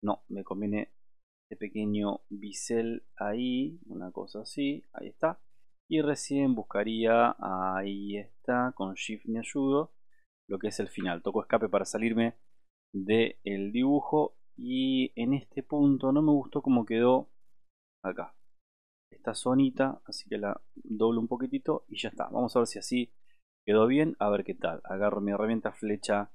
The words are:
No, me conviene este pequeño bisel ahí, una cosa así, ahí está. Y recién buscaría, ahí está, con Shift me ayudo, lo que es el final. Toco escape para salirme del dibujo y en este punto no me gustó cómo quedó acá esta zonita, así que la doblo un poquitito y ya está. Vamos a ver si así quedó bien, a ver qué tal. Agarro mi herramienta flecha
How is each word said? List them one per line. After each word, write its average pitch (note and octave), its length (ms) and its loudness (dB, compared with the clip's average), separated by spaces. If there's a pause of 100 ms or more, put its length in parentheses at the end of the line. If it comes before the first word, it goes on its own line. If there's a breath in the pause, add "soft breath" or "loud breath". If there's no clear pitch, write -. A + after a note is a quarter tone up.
No, G#2 260 -2
me G2 160 -10
conviene G2+ 500 -4 (560)
este G#2+ 160 -10
pequeño G#2 540 -2 (100)
bisel A2+ 720 -4 (120)
ahí, B2+ 720 -4
una F#2 260 -10
cosa F#2+ 300 -10
así, C#3+ 500 -6
ahí - 160 -12
está. - 320 -2 (480)
Y D#3+ 120 2
recién C#3 540 2
buscaría, A2+ 880 2
ahí G2 760 -4
está, B2 580 -2
con F#2+ 180 -4
Shift - 320 -10
me A2+ 140 -4
ayudo, C#3 520 0 (560)
lo F#2+ 120 -6
que G#2 80 -2
es G#2 100 -8
el G#2 80 -2
final. F2+ 360 -4
Toco G2 200 -2
escape A2+ 260 0
para G2 160 2
salirme A2+ 520 0 (580)
del G2+ 800 0
dibujo C#3 640 2 (200)
y C3 640 0
en A#2+ 140 2
este - 300 -6
punto C#3 480 4
no D3 100 4
me D#3 80 6
gustó C#3+ 320 2
cómo B2 240 4
quedó B2 420 4 (760)
acá F2+ 320 -6 (760)
esta - 220 -6
zonita, C3+ 680 2
así - 240 -14
que - 100 -4
la - 220 -4 (160)
doblo A2+ 440 2
un A2+ 60 -2
poquitito C3 640 -4
y - 120 -12
ya A2 100 -6
está. - 180 -8
Vamos A2 260 -2
a B2 60 4
ver A#2 80 2
si - 100 -8
así B2 340 -4 (540)
quedó A2 220 6
bien, D3+ 320 4
a G#2 100 2
ver G2+ 140 0
qué G2 100 -6
tal. - 300 -4
Agarro G2+ 360 0
mi G2+ 120 0
herramienta A2 400 0
flecha G#2 640 -2